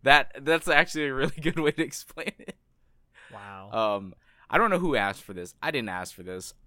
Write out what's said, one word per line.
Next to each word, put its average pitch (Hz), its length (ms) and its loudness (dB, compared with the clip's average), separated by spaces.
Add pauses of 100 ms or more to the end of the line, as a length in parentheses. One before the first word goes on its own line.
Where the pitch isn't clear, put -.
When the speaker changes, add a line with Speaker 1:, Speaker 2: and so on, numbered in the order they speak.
Speaker 1:
That, 139 380 6
that's 156 260 2
actually 156 420 2
a 135 60 -4
really 139 220 -2
<laughs> 156 60 -10
good 160 160 0
way 151 140 2
to 165 100 -2
explain - 560 -8
it. - 180 -16 (720)
Speaker 2:
Wow. 101 680 -4
Speaker 1:
Um, 95 160 -12 (340)
I - 80 2
don't 220 140 6
know 185 80 2
who 170 180 0
asked 98 260 0
for 101 120 -16
this. 87 280 -12
I 156 100 -2
didn't 120 180 -4
ask 90 240 -8
for 92 80 -18
this. 92 320 -12 (120)